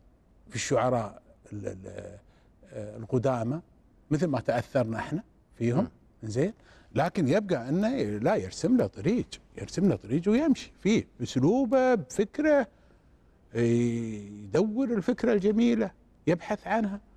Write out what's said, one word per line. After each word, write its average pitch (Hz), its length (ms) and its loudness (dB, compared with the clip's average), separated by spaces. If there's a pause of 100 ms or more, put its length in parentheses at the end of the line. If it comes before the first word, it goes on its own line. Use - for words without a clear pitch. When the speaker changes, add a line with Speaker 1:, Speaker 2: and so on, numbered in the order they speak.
(480)
Speaker 1:
في - 60 -12
الشعراء 120 680 -2 (300)
ال-، 101 140 -10
ال-، 95 520 -12 (540)
آه، 107 240 -14
القدامى 123 640 -2 (500)
مثل 156 160 0
ما 131 140 0
تأثرنا 117 580 -2
احنا 170 240 -6 (360)
فيهم. 120 200 0
Speaker 2:
مم. 233 120 0 (320)
Speaker 1:
زين، 127 300 -2 (420)
لكن 156 340 0
يبقى 170 400 0
أنه 214 340 0
لا، 113 340 0
يرسم 160 400 0
له 123 100 4
طريق، 175 400 -2 (320)
يرسم 165 300 0
له 117 80 4
طريق 127 300 -2
ويمشي 262 540 2
فيه 196 260 2 (140)
بأسلوبه، 247 720 2
بفكره، 269 720 2 (880)
يدور 117 1400 0
الفكرة 226 380 0
الجميلة، 214 580 2 (360)
يبحث 175 400 -2
عنها. 202 340 -2 (160)